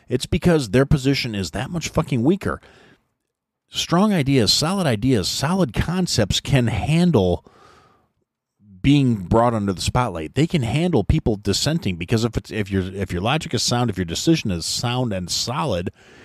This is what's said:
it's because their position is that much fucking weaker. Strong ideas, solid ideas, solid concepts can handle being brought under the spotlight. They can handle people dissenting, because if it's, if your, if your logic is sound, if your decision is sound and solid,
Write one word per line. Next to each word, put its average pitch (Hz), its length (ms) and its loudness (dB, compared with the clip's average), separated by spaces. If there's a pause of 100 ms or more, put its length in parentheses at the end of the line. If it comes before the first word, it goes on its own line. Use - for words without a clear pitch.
it's - 160 -2
because 160 440 2
their 131 180 4
position 131 480 0
is 95 160 -4
that 127 180 -6
much 175 200 -6
fucking 143 340 -2
weaker. 143 360 0 (1120)
Strong 202 420 0
ideas, 135 400 2
solid 180 360 0
ideas, 110 400 2
solid 160 460 0
concepts - 640 0
can 127 260 2
handle 120 800 2 (1400)
being 135 340 4
brought 113 400 2
under 101 180 -2
the 82 80 -8
spotlight. 90 540 -4
They 147 100 2
can 165 160 0
handle 127 420 0
people 117 340 0
dissenting, 101 580 -2
because 107 280 -2
if 113 140 -4
it's, - 140 -8
if 98 180 -6
your, 95 140 0
if 98 280 -6
your 90 100 -4
logic 139 340 -2
is - 80 -2
sound, 123 260 0
if 95 80 -6
your 92 80 -2
decision 117 460 0
is 82 120 -4
sound 123 480 -4
and 90 160 -6
solid, 117 600 -4 (360)